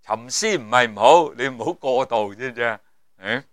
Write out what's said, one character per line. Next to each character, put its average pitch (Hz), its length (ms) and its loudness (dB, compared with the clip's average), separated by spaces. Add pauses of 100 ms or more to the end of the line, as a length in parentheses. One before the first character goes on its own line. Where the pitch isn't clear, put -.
沉 113 280 -8
思 214 280 -2
唔 113 120 -8
係 120 220 2
唔 104 60 -14
好， 143 360 6
你 123 140 -4
唔 120 180 -8
好 175 80 -4
過 131 320 -2
度， 107 300 -4
知 127 160 -8
唔 117 40 -18
知 117 60 -6
啊？ 113 180 -2 (380)
嗯？ 110 360 -6